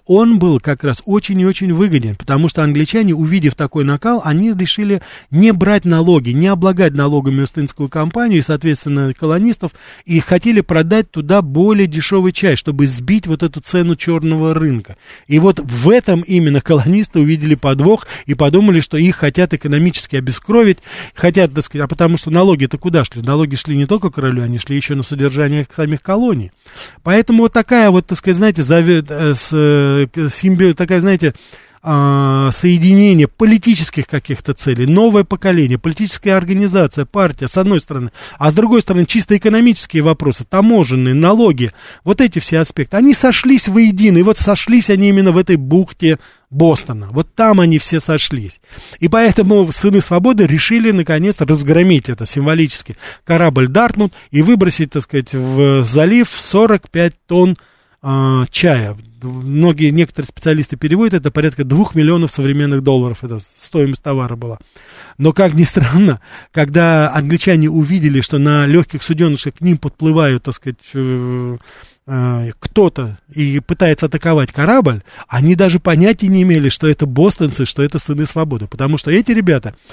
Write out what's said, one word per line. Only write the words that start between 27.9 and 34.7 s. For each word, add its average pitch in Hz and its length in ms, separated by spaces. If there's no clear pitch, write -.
вот, 180 160
так 175 120
сказать, 185 180
знаете, 175 260
заве-, 165 460
э, 147 260
с, - 180
э, 143 600
к-, 156 160
симби-, 185 460
такая, 180 260
знаете, 170 340
а, 139 680
соединение 180 720
политических 214 800
каких-то 139 480
целей, 123 320